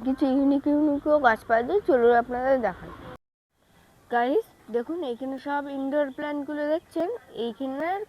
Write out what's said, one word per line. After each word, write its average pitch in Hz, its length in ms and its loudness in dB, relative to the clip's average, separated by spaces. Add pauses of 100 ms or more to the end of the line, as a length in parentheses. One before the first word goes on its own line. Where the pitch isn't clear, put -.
কিছু 269 220 0
ইউনিক 277 400 2
ইউনিকও 294 520 2
গাছ 233 260 2
পাওয়া 233 180 2
যায়। 339 240 0
চলুন 240 280 6
আপনাদের 247 460 2
দেখাই। 180 280 -4 (1200)
গাইস 247 600 0
দেখুন, 294 320 -4
এইখানে 262 340 -6
সব 285 300 -4
ইনডোর 277 420 -2
প্ল্যান্টগুলো 294 580 -6
দেখছেন। 339 420 -2 (240)
এইখানের 269 760 -6